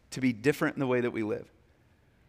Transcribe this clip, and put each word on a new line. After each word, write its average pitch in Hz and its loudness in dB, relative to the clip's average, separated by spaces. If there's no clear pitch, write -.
to 139 -8
be 127 2
different 135 0
in 139 -6
the 135 0
way 123 4
that 120 0
we 110 -2
live. 107 -4